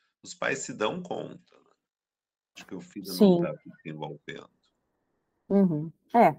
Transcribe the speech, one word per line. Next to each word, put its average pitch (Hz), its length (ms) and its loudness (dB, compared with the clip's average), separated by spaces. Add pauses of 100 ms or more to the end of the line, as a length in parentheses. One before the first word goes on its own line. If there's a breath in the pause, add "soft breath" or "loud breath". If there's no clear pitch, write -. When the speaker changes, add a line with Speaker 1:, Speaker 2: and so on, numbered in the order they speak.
(240)
Speaker 1:
os - 100 -18
pais 120 260 -4
se - 140 -12
dão 110 280 -4
conta, - 540 -12
né, - 160 -20 (840)
de - 100 -20
que - 80 -18
o 90 80 -12
filho 190 260 -16
não 196 80 -8
Speaker 2:
Sim. 180 280 6
Speaker 1:
tá 151 120 -4
se - 140 -20 (140)
desenvolvendo. 76 640 -14 (1000)
Speaker 2:
Uhum. 170 440 2 (220)
É, 196 240 6